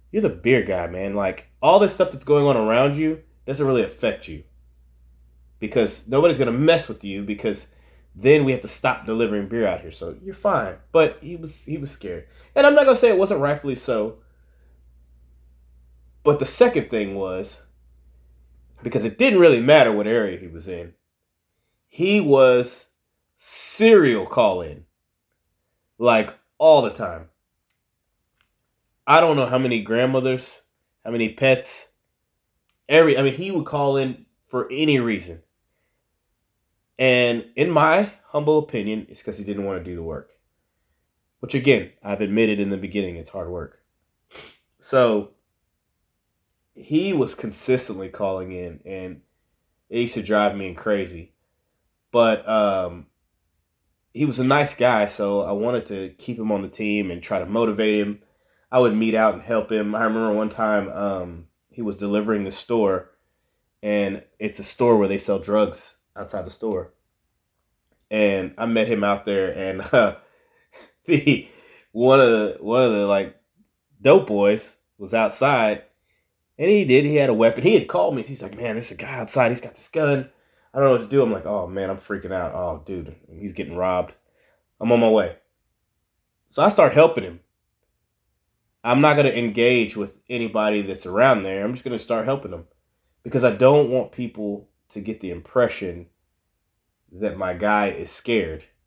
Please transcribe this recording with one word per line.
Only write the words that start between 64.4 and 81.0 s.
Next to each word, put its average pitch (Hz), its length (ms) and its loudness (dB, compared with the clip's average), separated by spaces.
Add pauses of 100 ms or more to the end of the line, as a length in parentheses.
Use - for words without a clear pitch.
a 98 40 -12
store 120 340 2
where 98 100 2
they 98 100 -2
sell 98 200 -4
drugs 104 580 -4 (200)
outside 95 300 -12
the 90 40 -16
store. 101 420 -8 (1200)
And 101 480 0
I 113 80 -4
met 113 220 0
him 104 160 0
out 101 200 -2
there, 95 320 -2
and, 95 240 -8
<laughs> - 120 -6
uh, 110 240 2 (880)
the, 147 440 0 (440)
one 131 280 4
of 123 100 6
the, 107 300 0
one 117 220 0
of 120 100 2
the, 101 140 0
like, 98 300 -2 (640)
dope 151 260 6
boys 104 520 0 (200)
was 98 160 -10
outside, 113 720 0 (720)
and 165 120 0
he 208 140 4
did, 135 200 4
he 147 120 0
had 139 140 2
a 113 40 2
weapon. 113 300 2
He 214 100 6
had 135 140 2
called 175 260 -2
me. 117 80 -6
He's 135 200 -14
like, 104 140 -16
"Man, 113 200 -8
there's 117 160 -10
a 87 40 -16
guy 123 220 -12
outside. 117 300 0
He's 123 120 -4
got - 140 -18
this - 140 -20
gun. 143 420 -2 (420)
I 131 60 -6
don't 139 80 4
know 131 60 6
what 117 100 2